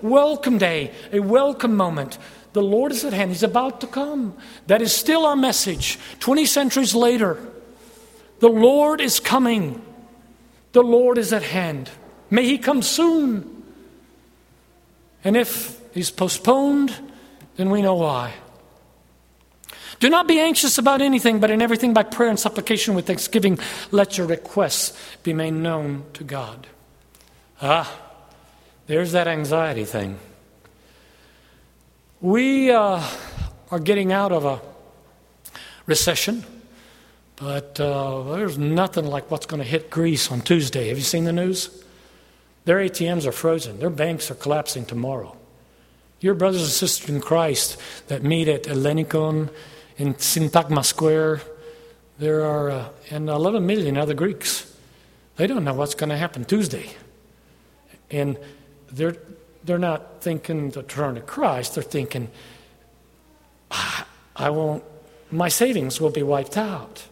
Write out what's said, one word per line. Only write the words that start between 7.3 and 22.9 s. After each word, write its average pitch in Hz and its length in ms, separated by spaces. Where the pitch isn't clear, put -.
The 233 100
Lord 285 520
is 269 180
coming. 226 600
The 247 100
Lord 240 340
is 214 160
at 208 80
hand. 165 480
May 240 160
he 262 140
come 262 240
soon. 302 720
And 196 120
if - 440
he's 180 160
postponed, 269 840
then 185 120
we 202 120
know 190 140
why. 131 380
"Do 247 100
not 330 180
be 320 120
anxious 311 380
about 269 240
anything, 240 380
but 214 120
in 220 100
everything 233 320
by 220 100
prayer 226 260
and 208 100
supplication 208 560